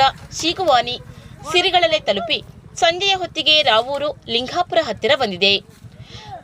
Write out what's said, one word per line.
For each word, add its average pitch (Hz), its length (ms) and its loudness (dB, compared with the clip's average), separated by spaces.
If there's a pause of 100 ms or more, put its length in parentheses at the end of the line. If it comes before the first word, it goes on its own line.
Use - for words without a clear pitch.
(400)
ಶೀಗುವಾನಿ, 294 600 0 (520)
ಸಿರಿಗಳಲೆ 349 480 2
ತಲುಪಿ 311 420 -2 (340)
ಸಂಜೆಯ 359 380 0
ಹೊತ್ತಿಗೆ 320 480 0
ರಾವೂರು, 269 460 0 (200)
ಲಿಂಗಾಪುರ 254 540 -2
ಹತ್ತಿರ 220 320 -2
ಬಂದಿದೆ. 196 440 0 (840)